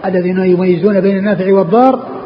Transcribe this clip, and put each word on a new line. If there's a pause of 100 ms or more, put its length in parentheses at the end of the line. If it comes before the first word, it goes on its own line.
الذين
يميزون
بين
النافع
والضار، (200)